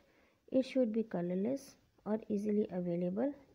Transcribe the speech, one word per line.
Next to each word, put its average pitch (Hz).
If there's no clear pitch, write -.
It 262
should 254
be 220
colorless 185
or 214
easily 208
available 180